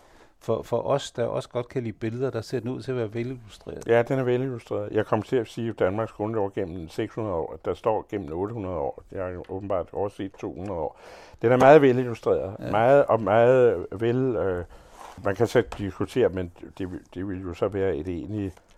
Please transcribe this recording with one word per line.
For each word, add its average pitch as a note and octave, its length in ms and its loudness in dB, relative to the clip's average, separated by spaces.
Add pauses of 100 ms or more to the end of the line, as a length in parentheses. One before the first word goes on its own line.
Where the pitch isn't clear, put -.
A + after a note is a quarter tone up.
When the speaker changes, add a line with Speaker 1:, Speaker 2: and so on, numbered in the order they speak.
(440)
Speaker 1:
for, A2+ 180 -2
for A#2 200 -2
os, C3+ 300 -2
der A#2 140 -4
også A#2 240 -6
godt A#2 200 -8
kan B2+ 140 -6
lide A2+ 100 -6
billeder, A#2+ 360 -4
der A2+ 120 -4
ser B2 180 -6
den A2 100 -6
ud B2+ 120 -6
til A#2+ 100 -8
at B2+ 60 -4
være A2 160 -4
velillustreret. A#2 720 -10
Speaker 2:
Ja, A#2 140 6
den C3 180 0
er C3 40 0
velillustreret. B2 680 -2
Jeg G#2+ 140 2
kom A2 160 2
til - 140 -2
at A2+ 120 0
sige A2+ 260 -6
Danmarks G#2+ 380 0
grundlov G#2 420 -4
gennem F2+ 360 -8
seks A2 240 -6
hundrede G#2+ 220 -6
år. - 300 -6
Der G2 80 -2
står G#2+ 360 -2
gennem F2+ 240 -6
otte G2 200 -4
hundrede F#2 240 -8
år. C#2 340 -6
Jeg F#2+ 120 -8
har F#2 60 -6
jo F2+ 200 -10
åbenbart F#2+ 440 -4
overset G2 380 -6
to F#2 220 -10
hundrede F2+ 260 -8
år. - 200 -8 (420)
Den A#2 100 4
er B2+ 60 6
meget C#3 240 10
velillustreret. A#2 800 2
Speaker 1:
Ja. A#2+ 120 -6
Speaker 2:
Meget B2+ 340 6
og A2+ 160 2
meget A#2 680 4
vel, A2+ 240 0 (200)
øh, F2+ 300 -2 (580)
man G2+ 120 0
kan A#2 120 2
så A#2 160 4 (140)
diskutere, G#2 520 0
men F2+ 220 -4 (260)
det F2+ 140 -6
vil, F2+ 80 -10 (140)
det F#2 140 -8
vil F#2 140 -8
jo F2+ 120 -8
så G#2 140 -2
være F#2+ 280 0
et D#2 120 -6
egentlig F#2 460 -6 (240)